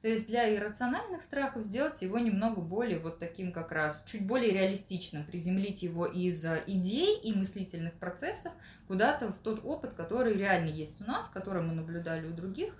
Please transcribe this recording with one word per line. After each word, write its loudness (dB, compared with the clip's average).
То 0
есть 2
для 4
иррациональных -2
страхов -2
сделать 0
его 0
немного 2
более 0
вот -6
таким -6
как -6
раз, 0
чуть -4
более 4
реалистичным, 0
приземлить 0
его -2
из, 0
а, 2
идей 2
и -2
мыслительных -2
процессов -6
куда-то 4
в -10
тот -2
опыт, -4
который 2
реально 4
есть -6
у -10
нас, -2
который -2
мы 0
наблюдали -4
у -6
других, -4